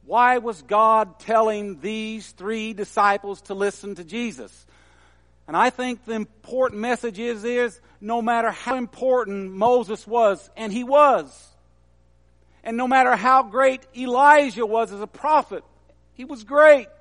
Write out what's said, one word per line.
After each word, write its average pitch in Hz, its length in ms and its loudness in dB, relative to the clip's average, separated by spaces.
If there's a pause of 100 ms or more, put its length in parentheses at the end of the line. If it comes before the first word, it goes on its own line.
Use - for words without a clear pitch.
Why 247 320 2
was 226 240 -8
God 214 560 0
telling 208 640 -2
these 220 520 -10
three 220 400 -8
disciples 202 720 -4
to 202 120 -14
listen 196 400 -8
to 175 100 -18
Jesus? 160 640 -12 (800)
And 156 100 -6
I 226 140 2
think 247 340 -10
the 226 100 -10
important 220 680 -6
message 226 380 -6
is, 226 260 -8
is 240 340 -4 (220)
no 226 220 -6
matter 226 280 -2
how 247 260 -6
important 233 760 -4
Moses 220 540 -2
was, 214 500 0
and 214 160 -10
he 247 120 -6
was, 254 680 2 (1080)
and 226 140 -8
no 247 120 -4
matter 254 260 4
how 254 300 4
great 262 420 0 (100)
Elijah 254 720 4
was 220 260 -2
as 202 80 -14
a 214 60 -10
prophet, 277 580 -2 (500)
he 254 100 -16
was 254 200 -14
great. 285 440 6 (120)